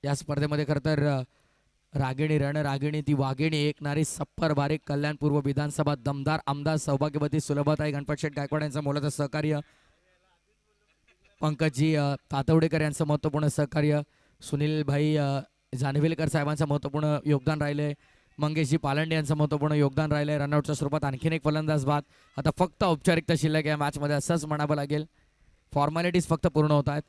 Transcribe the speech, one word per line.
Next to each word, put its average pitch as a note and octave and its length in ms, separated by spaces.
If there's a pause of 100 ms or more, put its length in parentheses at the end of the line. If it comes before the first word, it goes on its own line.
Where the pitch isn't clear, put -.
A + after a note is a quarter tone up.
या C#3 120
स्पर्धेमध्ये D3 520
खरं C#3+ 180
तर, D3 220
अ, C#3 140 (760)
रागिणी, C#3 420
रणरागिणी, C#3+ 640
ती D3 120
वाघिणी, C#3 440
एक D3 240
नारी, D3 240
सप्पर - 480
बारीक, C#3+ 340
कल्याण D3 280
पूर्व D3 300
विधानसभा, D3 500
दमदार C#3+ 520
आमदार C#3+ 280
सौभाग्यवती D3 640
सुलभाताई D3 520
गणपतशेठ C#3+ 440
गायकवाड D3+ 280
यांचं D3 200
मोलाचं C#3+ 260
सहकार्य, D3+ 500 (1800)
पंकजी, D3+ 540
अ, C#3+ 200 (160)
तातवडेकर D#3 500
यांचं D3+ 240
महत्त्वपूर्ण D3+ 420
सहकार्य, D3 540 (400)
सुनील D3+ 420
भाई, D3 320
अ, C#3 240 (360)
जानवेलकर D3 520
साहेबांचं D3+ 380
महत्त्वपूर्ण D3 600
योगदान D3 360
राहिलंय, D3 320 (440)
मंगेशजी D3+ 400
पालंडे D#3 380
यांचं D#3 200
महत्त्वपूर्ण D3+ 380
योगदान D3 380
राहिलंय. D3 260
रनआउटच्या C#3+ 380
स्वरूपात D3 280
आणखीन C#3+ 300
एक D#3+ 100
फलंदाज D3+ 420
बाद. D3 180 (340)
आता D3 200
फक्त F3+ 260
औपचारिकता E3 540
शिल्लक D#3 280
या D3+ 120
मॅचमध्ये D3 380
असंच D3+ 300
म्हणावं D3+ 300
लागेल, D3 300 (680)
फॉर्मॅलिटीज E3 540
फक्त E3 200
पूर्ण D3+ 240
होत D3 160
आहेत. D3 220